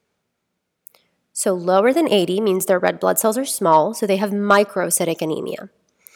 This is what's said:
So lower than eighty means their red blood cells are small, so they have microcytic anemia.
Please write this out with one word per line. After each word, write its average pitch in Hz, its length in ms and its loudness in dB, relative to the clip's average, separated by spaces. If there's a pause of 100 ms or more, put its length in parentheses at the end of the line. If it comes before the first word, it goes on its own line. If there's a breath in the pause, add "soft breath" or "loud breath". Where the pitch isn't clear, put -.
(1300 soft breath)
So - 200 -2
lower 185 400 2
than 311 160 0
eighty 185 320 2
means 190 240 0
their 185 140 2
red 180 200 -2
blood 185 200 0
cells 220 180 0
are 269 80 -4
small, 165 480 2
so 226 140 -6
they 196 100 0
have 202 140 -2
microcytic 202 880 0
anemia. - 480 -6 (480 soft breath)